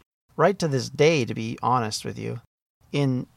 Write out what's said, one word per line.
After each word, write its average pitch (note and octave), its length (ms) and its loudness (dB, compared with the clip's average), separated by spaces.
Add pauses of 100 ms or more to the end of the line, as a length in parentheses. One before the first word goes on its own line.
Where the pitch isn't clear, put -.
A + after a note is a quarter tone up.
(360)
right F#3+ 240 2
to E3+ 80 0
this B2 220 -2
day, D3+ 360 4
to A2 80 -4
be A2+ 300 -6
honest A2+ 400 0
with G#2+ 160 -10
you, A#2 220 -8 (500)
in C3+ 460 0